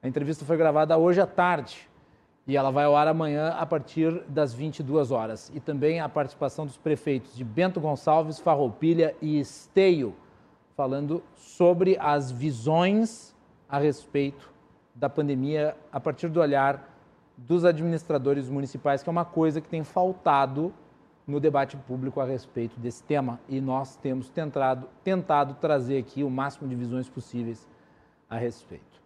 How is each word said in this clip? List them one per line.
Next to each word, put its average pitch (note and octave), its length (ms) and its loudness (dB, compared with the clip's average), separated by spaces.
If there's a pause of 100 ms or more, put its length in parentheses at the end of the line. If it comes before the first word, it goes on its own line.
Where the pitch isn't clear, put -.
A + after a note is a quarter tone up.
A B2 60 -8
entrevista C#3+ 380 -4
foi D#3+ 120 0
gravada D#3 400 4
hoje F3 240 4
à F3+ 60 4
tarde F3 600 -2 (580)
e C3+ 100 0
ela C3+ 140 2
vai C#3+ 140 2
ao D3 100 6
ar D3 140 6
amanhã D#3 400 0 (100)
a E3 80 -4
partir D#3+ 640 -2
das C#3 260 -2
vinte C#3+ 240 -8
e D#3+ 60 -6
duas C#3 260 0
horas. A2 420 -6
E - 60 -10
também D3+ 400 -2
a D#3 100 -6
participação C#3+ 580 -4
dos C3 100 -12
prefeitos C#3+ 580 -2
de B2+ 80 -12
Bento E3 380 -2
Gonçalves, D#3 580 0
Farroupilha D#3 840 2
e D3+ 200 0
Esteio, D3 760 2 (640)
falando C#3+ 440 -2 (140)
sobre F3+ 640 4
as D3 320 0
visões D#3 1040 0 (340)
a C#3 100 -2
respeito C#3+ 760 -2 (400)
da B2+ 160 -4
pandemia D3 680 -2 (160)
a C#3 80 -6
partir D#3 280 -4
do E3 120 0
olhar C#3 480 2 (480)
dos E3 300 2
administradores D3+ 840 0
municipais, C#3 540 -2
que - 80 -6
é - 20 -2
uma E3+ 140 -2
coisa D#3+ 340 0
que - 80 -16
tem D#3+ 160 -6
faltado D#3 880 0 (540)
no C#3+ 120 -4
debate C#3 380 0
público C3 420 -8
a C3+ 60 0
respeito B2 560 -6
desse A#2 220 -10
tema. C3 440 -4
E C3+ 140 -6
nós C3 360 -4
temos C3 340 -6
tentado, C3+ 580 -2 (160)
tentado D3 560 0
trazer C#3 380 0
aqui C3 260 -6
o C#3 60 -2
máximo C3+ 360 -6
de B2+ 80 -6
visões B2 360 -6
possíveis A#2 580 -10 (640)
a A2+ 80 -8
respeito. - 680 -10